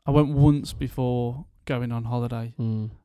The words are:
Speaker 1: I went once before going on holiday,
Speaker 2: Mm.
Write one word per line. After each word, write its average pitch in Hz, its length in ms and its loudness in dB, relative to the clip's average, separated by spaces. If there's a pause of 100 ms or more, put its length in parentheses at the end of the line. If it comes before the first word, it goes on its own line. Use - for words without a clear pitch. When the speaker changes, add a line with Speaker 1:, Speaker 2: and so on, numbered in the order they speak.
Speaker 1:
I 143 40 2
went 147 180 6
once 147 440 4
before 123 720 -4 (200)
going 120 280 -4
on 117 120 -4
holiday, 117 540 -4
Speaker 2:
Mm. 110 320 -2 (140)